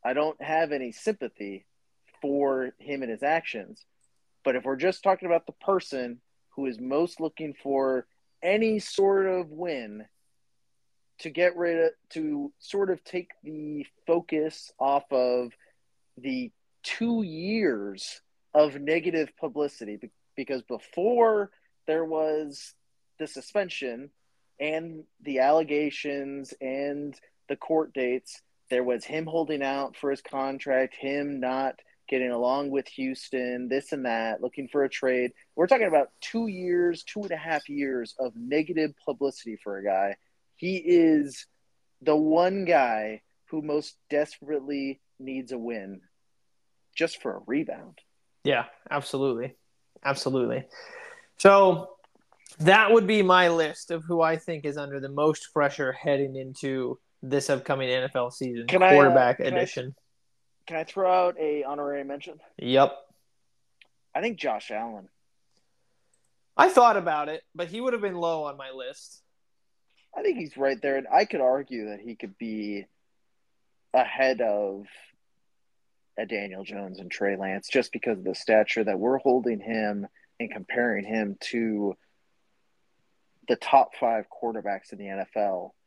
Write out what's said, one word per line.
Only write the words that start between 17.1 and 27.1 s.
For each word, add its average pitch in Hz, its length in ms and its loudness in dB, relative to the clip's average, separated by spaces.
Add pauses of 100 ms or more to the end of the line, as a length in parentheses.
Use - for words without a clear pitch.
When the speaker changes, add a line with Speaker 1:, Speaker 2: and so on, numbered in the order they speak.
Speaker 1:
years 160 1000 -4 (340)
of 147 260 4
negative 160 580 0
publicity, 139 580 -6
be-, 101 140 -16 (260)
because 131 260 -6
before 214 880 2 (360)
there 160 180 0
was 156 680 -4 (440)
the 156 80 -8
suspension 139 840 -6 (500)
and 156 440 -6 (180)
the 135 180 -2
allegations 143 1200 0
and 143 580 -6 (300)